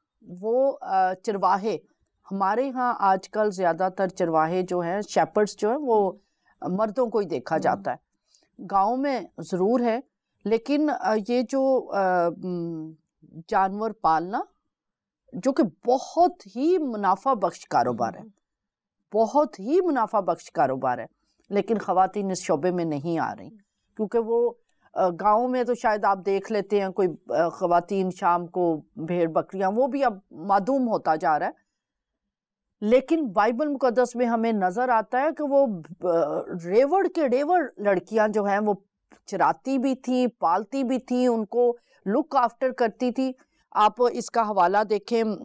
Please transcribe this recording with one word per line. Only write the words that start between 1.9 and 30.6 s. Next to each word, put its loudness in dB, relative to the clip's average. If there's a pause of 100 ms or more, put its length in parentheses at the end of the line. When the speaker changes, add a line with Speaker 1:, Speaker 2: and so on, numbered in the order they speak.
Speaker 1:
ہمارے 0
ہاں -2
آج 2
کل 0
زیادہ 0
تر 0
چرواہے 0
جو -2
ہیں، -2
شیپرڈز 0
جو -2
ہیں، 0
وہ 2 (500)
مردوں -2
کو -2
ہی 0
دیکھا -4
Speaker 2:
ہوں۔ 0
Speaker 1:
جاتا -2
ہے۔ -6 (760)
گاؤں 2
میں -2 (180)
ضرور 0
ہے، 0 (440)
لیکن، 0 (100)
آ، 0 (140)
یہ 2
جو، 0
آ، 2
م، -6 (560)
جانور 0
پالنا، 0 (920)
جو -2
کہ 2 (240)
بہت 2 (240)
ہی 2
منافع 0
بخش -4
کاروبار 0
ہے، -18
Speaker 2:
ہوں۔ -20 (880)
Speaker 1:
بہت 2
ہی 2
منافع 0
بخش -4
کاروبار 0
ہے، -10 (440)
لیکن 0
خواتین 0
اس -6
شعبے 0
میں -2
نہیں -4
آ -4
رہی، -18 (480)
کیونکہ -2
وہ، 0 (420)
آ، 2
گاؤں 2
میں 0
تو 0
شاید 0
آپ 2
دیکھ -2
لیتے 0
ہیں -2
کوئی، 0 (200)
آ، 0
خواتین 0
شام 0
کو 0 (160)
بھیڑ -2
بکریاں، -2
وہ 2
بھی -2
اب 0 (120)
معدوم 0